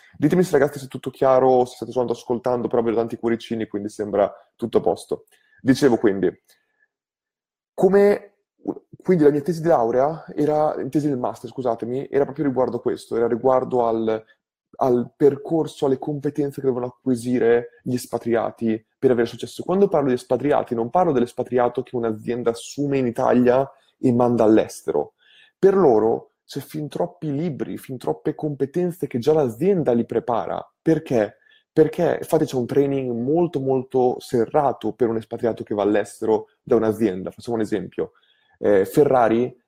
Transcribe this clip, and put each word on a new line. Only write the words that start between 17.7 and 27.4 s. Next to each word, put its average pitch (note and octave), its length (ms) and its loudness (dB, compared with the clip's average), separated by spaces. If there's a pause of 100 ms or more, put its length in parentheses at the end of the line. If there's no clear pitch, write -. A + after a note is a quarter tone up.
gli B2+ 100 -4
espatriati A#2 920 -4 (140)
per B2+ 120 4
avere A#2 160 2
successo. - 360 -14
Quando G3 240 2
parlo D3 220 0
di B2 60 2
espatriati, B2 600 -2
non A#2 140 -4
parlo F3 240 2
dell'espatriato B2 720 -2
che - 120 -14
un'azienda A#2 540 -4
assume C#3 480 -4
in C3 100 0
Italia B2 580 2 (360)
e B2+ 120 2
manda A#2+ 320 2
all'estero. E2 680 0 (420)
Per F#3+ 180 4
loro A#2+ 600 2 (100)
c'è - 160 -10
fin D3+ 260 -10
troppi E3 460 -6
libri, C#3 440 -6